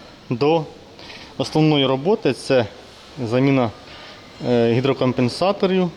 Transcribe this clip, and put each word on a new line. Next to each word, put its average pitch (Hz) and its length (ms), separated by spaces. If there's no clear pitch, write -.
до 147 340
основної 151 480
роботи, 139 460
це 120 340
заміна, 127 460
е, 117 240
гідрокомпенсаторів. 139 1200